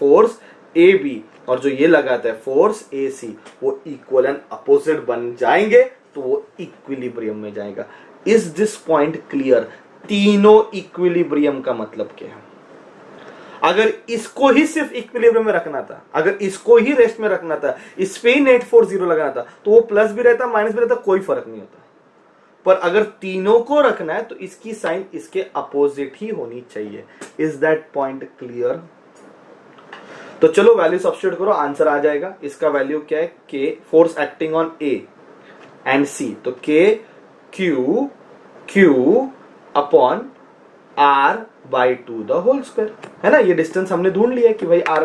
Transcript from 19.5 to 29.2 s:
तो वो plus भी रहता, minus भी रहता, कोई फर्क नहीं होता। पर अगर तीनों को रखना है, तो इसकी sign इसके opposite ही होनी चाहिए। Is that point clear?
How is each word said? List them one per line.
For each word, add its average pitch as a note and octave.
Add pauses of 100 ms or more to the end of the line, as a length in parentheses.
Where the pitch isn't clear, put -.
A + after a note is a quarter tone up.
तो G3+
वो A3+
plus G#3+
भी G#3+
रहता, A#3+
minus A3
भी A3+
रहता, A#3+
कोई G3
फर्क B2+
नहीं A2
होता। - (800)
पर F#3
अगर F#3
तीनों F#3+
को C#4+
रखना F3+
है, G#3+
तो -
इसकी F#3
sign F#3
इसके F3+ (100)
opposite C#3+
ही G#3+
होनी B2
चाहिए। G#2 (380)
Is D3+
that D#3 (140)
point C3+ (180)
clear? B2 (1600)